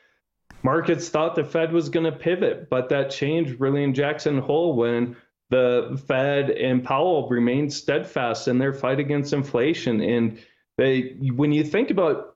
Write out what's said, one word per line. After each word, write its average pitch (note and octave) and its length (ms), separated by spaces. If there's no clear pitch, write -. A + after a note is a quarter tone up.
markets D#3 480
thought D#3+ 240
the D#3+ 100
Fed D#3+ 280
was E3 180
gonna D#3+ 220
pivot, F3 580
but B2+ 200
that C#3 200
changed C#3+ 500
really C#3 240
in C#3 120
Jackson C#3+ 420
Hole D3+ 380
when A#2+ 400
the B2+ 580
Fed C#3 440
and B2+ 320
Powell D3 460
remained B2+ 440
steadfast C3 760
in B2+ 120
their C3+ 140
fight C3+ 260
against C#3+ 340
inflation. C3+ 680
And A2+ 360
they, C3 400
when D3 180
you D3+ 120
think G3 260
about E3+ 460